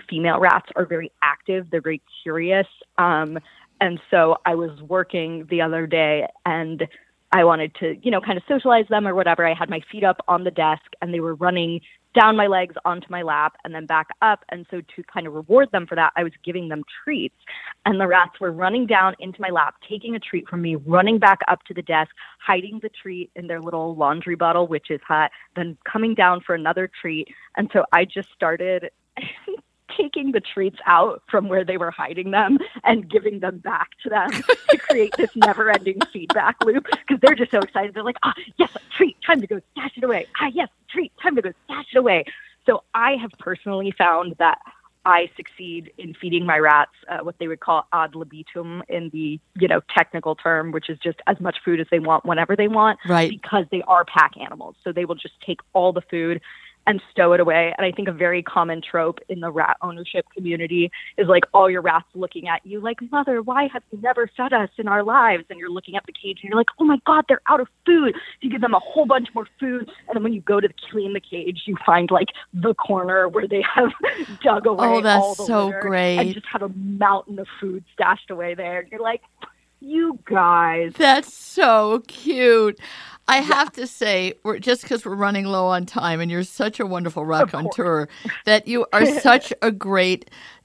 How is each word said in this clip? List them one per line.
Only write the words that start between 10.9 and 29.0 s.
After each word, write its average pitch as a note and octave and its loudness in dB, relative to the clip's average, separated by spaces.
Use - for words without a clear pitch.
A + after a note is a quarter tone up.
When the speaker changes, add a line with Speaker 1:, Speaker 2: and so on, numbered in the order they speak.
Speaker 1:
and F3 -6
they E3+ -2
were D#3+ -4
running E3+ -2
down A3 4
my G#3 2
legs F#3 -2
onto F3 -4
my F3+ -8
lap D3+ -2
and E3 -12
then D#3+ -12
back D#3 -2
up. G#3+ 2
And F3 -12
so F3 -10
to F3 -14
kind E3 -10
of D3 -12
reward G3+ 4
them F3+ -2
for - -10
that, E3 2
I F3 0
was E3 -4
giving F3 -8
them D3+ -6
treats. C#4+ -4
And G3 0
the F#3+ 0
rats F3+ 4
were F3+ -4
running F#3+ -2
down F#3+ 4
into F#3 -14
my G3 -6
lap, D#3+ 0
taking A3+ -10
a G#3+ -6
treat - -8
from F3 -6
me, E3 -4
running F3+ 2
back G3 6
up - 0
to F3+ -14
the F3 -10
desk, D#3 -2
hiding G3+ -4
the G#3+ -10
treat F3+ -12
in F3 -14
their E3 -8
little E3 -6
laundry D#3 -2
bottle, E3+ 2
which D#3+ -6
is D3+ -6
hot, D#3 0
then E3+ -8
coming A3+ -2
down F3+ 4
for F3 -4
another E3+ -2
treat. D#3+ -6
And G#3 -2
so G3 2
I F3 6
just G3 -10
started F3 -2